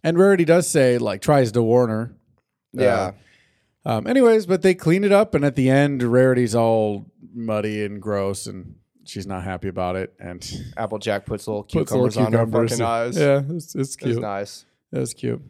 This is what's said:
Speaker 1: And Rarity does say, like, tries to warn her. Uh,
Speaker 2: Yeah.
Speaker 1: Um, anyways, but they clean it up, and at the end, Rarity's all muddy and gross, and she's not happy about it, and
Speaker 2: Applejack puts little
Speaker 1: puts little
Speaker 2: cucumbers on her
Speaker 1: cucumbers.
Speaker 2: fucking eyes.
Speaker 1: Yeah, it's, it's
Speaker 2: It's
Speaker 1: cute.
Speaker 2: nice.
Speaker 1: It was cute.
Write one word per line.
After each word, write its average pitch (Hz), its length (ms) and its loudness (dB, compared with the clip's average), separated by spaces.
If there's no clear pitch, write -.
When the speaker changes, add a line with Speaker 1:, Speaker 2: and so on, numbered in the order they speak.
Speaker 1:
And 165 160 0
Rarity 190 260 4
does 165 220 4
say, 127 320 2
like, 107 220 -4
tries 135 320 2
to 120 100 2
warn 120 280 4
her. 110 220 -6
Uh, - 60 -2
Speaker 2:
Yeah. 98 280 2
Speaker 1:
Um, 110 220 -2
anyways, 226 400 4
but 185 160 0
they 185 120 4
clean 185 300 0
it 202 80 4
up, 208 220 2
and 147 100 2
at 135 120 0
the 131 140 2
end, 139 320 2
Rarity's 123 520 4
all 110 520 0
muddy 107 500 -4
and 101 160 -10
gross, 101 460 -4
and 98 280 -16
she's 98 220 -12
not 95 160 -8
happy 95 260 -8
about 90 280 -4
it, 92 240 -8
and 90 240 -16
Speaker 2:
Applejack 104 480 -6
puts - 240 -10
little 104 160 -6
Speaker 1:
puts - 260 -4
little 127 200 2
Speaker 2:
cucumbers 107 80 -6
on 110 140 2
her 113 140 6
Speaker 1:
cucumbers. 113 260 0
Speaker 2:
fucking 117 120 -2
eyes. 117 340 -2
Speaker 1:
Yeah, 143 240 2
it's, 160 180 -12
it's - 0 -
Speaker 2:
It's 135 220 -6
Speaker 1:
cute. 117 240 -2
Speaker 2:
nice. 101 460 -8
Speaker 1:
It 139 60 -6
was 127 160 -6
cute. 120 360 -6